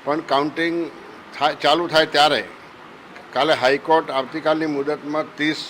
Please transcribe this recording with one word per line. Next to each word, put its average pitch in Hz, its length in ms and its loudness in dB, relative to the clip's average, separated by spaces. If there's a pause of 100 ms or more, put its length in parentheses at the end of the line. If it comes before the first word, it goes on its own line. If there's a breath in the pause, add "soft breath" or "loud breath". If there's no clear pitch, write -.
પણ 151 300 -4
કાઉન્ટિંગ 156 440 0 (600)
થાય, 143 180 0
ચાલુ 160 320 2
થાય 156 300 2
ત્યારે 143 260 4 (880)
કાલે 143 240 2
હાઈકોર્ટ 139 640 2
આવતીકાલની 156 580 -2
મુદતમાં 147 600 -4
ત્રીસ 151 340 -4